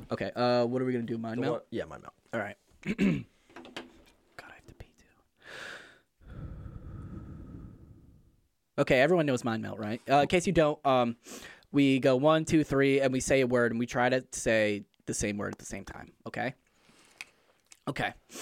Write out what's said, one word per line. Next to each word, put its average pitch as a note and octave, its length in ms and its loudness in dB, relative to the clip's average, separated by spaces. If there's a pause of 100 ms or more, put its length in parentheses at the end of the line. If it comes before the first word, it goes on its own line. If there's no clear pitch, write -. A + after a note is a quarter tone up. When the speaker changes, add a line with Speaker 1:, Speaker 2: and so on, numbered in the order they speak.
(100)
Speaker 1:
Okay, G2+ 260 -6
uh, B2 300 2
what B2+ 160 -2
are - 20 -2
we B2+ 80 0
gonna A#2+ 120 -2
do, A2+ 120 -6
mind A2+ 220 -6
Speaker 2:
The B2+ 40 -2
Speaker 1:
melt? C3+ 120 -2
Speaker 2:
one, - 160 -8
yeah, G2+ 160 -4
mind C#2+ 160 -14
melt. - 120 -20 (200)
Speaker 1:
All A2+ 60 -2
right. G2+ 160 -8 (140)
<clears throat> - 140 -18
God, G3+ 140 -2
I - 1600 -6
have - 120 -20
to - 80 -20
pee - 140 -20 (100)
too. - 60 -20 (3750)
Okay, C#3 220 4
everyone D#3+ 260 4
knows B2+ 180 0
mind A2+ 180 -2
melt, G#2 160 -8
right? G#2+ 300 -6
Uh, C3+ 80 4
in C#3+ 120 6
case F3+ 180 2
you G3+ 60 2
don't, D3+ 340 2
um, B2 300 2 (560)
we C#3 260 4
go C3 180 4
one, D#3 280 4
two, D#3 200 4
three, C3+ 360 4
and C3+ 120 2
we C3 80 0
say C3+ 200 4
a B2+ 60 4
word, A#2+ 260 2
and A#2 60 -4
we A#2+ 80 -2
try B2 220 2
to B2+ 240 0
say G#2+ 520 2 (220)
the A2 80 -4
same G#2 240 -2
word G2 160 -6
at - 40 -14
the - 80 -18
same G2 180 -12
time, - 280 -16 (140)
okay? A#2 280 -6 (1300)
Okay. B2 240 -4 (300)